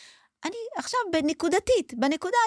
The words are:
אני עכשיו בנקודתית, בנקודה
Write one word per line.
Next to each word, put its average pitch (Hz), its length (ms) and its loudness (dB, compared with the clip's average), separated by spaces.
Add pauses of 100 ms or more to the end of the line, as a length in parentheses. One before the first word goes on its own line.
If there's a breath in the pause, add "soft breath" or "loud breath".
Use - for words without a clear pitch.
(440 loud breath)
אני 370 120 -6 (200)
עכשיו - 240 -4 (120)
בנקודתית, 320 840 0
בנקודה 302 400 0 (100)